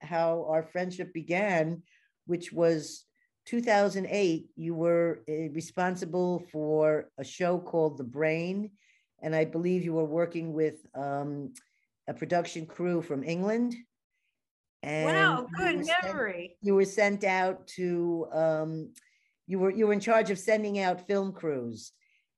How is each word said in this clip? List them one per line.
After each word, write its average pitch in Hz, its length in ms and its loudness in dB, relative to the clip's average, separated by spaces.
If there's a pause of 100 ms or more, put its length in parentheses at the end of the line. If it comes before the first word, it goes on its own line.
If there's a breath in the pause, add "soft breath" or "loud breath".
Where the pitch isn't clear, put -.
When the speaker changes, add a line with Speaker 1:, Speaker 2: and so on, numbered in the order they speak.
Speaker 1:
how 165 480 0
our 156 140 2
friendship 180 500 -6
began, 170 720 0 (440 soft breath)
which 170 260 -4
was 165 540 0 (380)
two 240 160 -2
thousand 202 480 2
eight. 175 460 0
You 165 220 -6
were, 170 520 2
uh, 156 220 -4
responsible 180 1000 -2
for 156 680 2
a 139 60 -8
show 180 340 0
called 160 400 0
The 135 60 -6
Brain. 165 640 -2 (500 soft breath)
And 160 140 -2
I 160 100 4
believe 175 380 0
you 165 120 -2
were 160 100 2
working 165 480 -2
with, 151 240 0 (180)
um, 143 600 -6 (520)
a 147 80 -6
production 170 520 -2
crew 175 360 -2
from 139 220 -6
England. 214 500 -2 (1080)
And 151 220 -2
Speaker 2:
Wow, 311 440 2
Speaker 1:
you 339 60 -10
Speaker 2:
good 349 220 0
Speaker 1:
were 285 40 -2
sent, 339 220 0
Speaker 2:
memory. 208 580 -4
Speaker 1:
you 202 140 4
were 196 80 6
sent 202 400 2
out 185 420 0 (120)
to, 175 540 0
um, 160 600 0 (540 soft breath)
you 190 120 -2
were, 190 140 4
you 208 160 4
were 208 40 6
in 208 60 4
charge 220 320 4
of 185 80 -2
sending 214 400 0
out 180 300 -2
film 196 240 0
crews, 127 580 -6 (480)